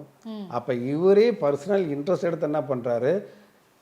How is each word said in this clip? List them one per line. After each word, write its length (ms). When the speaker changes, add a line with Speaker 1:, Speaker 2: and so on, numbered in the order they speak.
Speaker 1:
ம். 240
Speaker 2:
அப்ப 260
இவரே 560
பர்சனல் 560
இன்ட்ரெஸ்ட் 360
எடுத்து 220
என்ன 160
பண்றாரு? 640